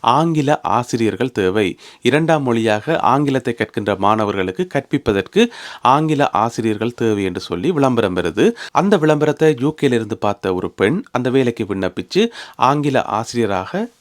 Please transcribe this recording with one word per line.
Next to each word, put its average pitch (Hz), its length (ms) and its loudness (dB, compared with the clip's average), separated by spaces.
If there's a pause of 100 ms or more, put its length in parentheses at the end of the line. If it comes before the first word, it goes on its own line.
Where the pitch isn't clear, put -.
"ஆங்கில 147 600 0
ஆசிரியர்கள் 117 680 -2
தேவை, 95 460 0 (240)
இரண்டாம் 151 400 2
மொழியாக 117 560 0
ஆங்கிலத்தை 131 560 0
கற்கின்ற 104 420 -2
மாணவர்களுக்கு 101 760 -2
கற்பிப்பதற்கு 139 720 0 (360)
ஆங்கில 147 480 2
ஆசிரியர்கள் 110 640 -2
தேவை" 104 300 0
என்று 92 160 -4
சொல்லி 92 300 -4
விளம்பரம் 123 460 2
வருது. 90 360 0 (180)
அந்த 196 260 2
விளம்பரத்தை 151 640 2
யூ 147 200 -2
கேல 135 120 2
இருந்து 110 240 -2
பார்த்த 101 380 -2
ஒரு 90 160 -4
பெண் 131 400 0
அந்த 123 200 -2
வேலைக்கு 120 340 0
விண்ணப்பிச்சு 98 640 -2 (280)
ஆங்கில 135 460 0
ஆசிரியராக 110 840 -4 (120)